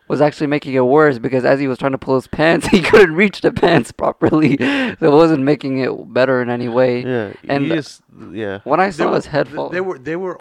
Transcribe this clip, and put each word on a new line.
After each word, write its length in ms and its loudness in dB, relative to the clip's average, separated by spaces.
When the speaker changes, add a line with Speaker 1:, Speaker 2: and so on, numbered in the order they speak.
Speaker 1:
was 120 -2
actually 280 0
making 260 -4
it 100 4
worse 340 4
because 280 -2
as 120 4
he 80 -2
was 120 -4
trying 140 -2
to 140 -6
pull 100 2
his 100 -2
pants, 400 0
<laughs> 80 0
he 80 2
couldn't 320 6
reach 260 0
the 100 2
pants 400 0
properly. 680 0
So 540 -2
it 100 6
wasn't 220 2
making 340 -2
it 340 -6
better 300 2
in 80 -4
any 180 -4
way. 340 0
Speaker 2:
Yeah, 300 -4
Speaker 1:
And 160 -2
Speaker 2:
he 60 -2
just, 320 -6
yeah. 320 -8
Speaker 1:
when 160 0
I 60 2
Speaker 3:
they 60 -2
Speaker 1:
saw 160 -4
Speaker 3:
were, 80 -2
Speaker 1:
his 100 -4
head 200 -2
Speaker 3:
th-, 100 -14
Speaker 1:
fall 140 -8
Speaker 3:
they 100 -6
were, 180 -6
they 180 -8
were 240 -8